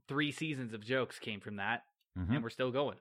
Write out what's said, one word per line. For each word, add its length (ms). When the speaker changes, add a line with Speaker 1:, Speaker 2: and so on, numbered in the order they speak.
Speaker 1:
three 240
seasons 420
of 100
jokes 360
came 200
from 180
that, 260
Speaker 2:
Mm-hmm. 160
Speaker 1:
and 100
we're 60
still 220
going. 300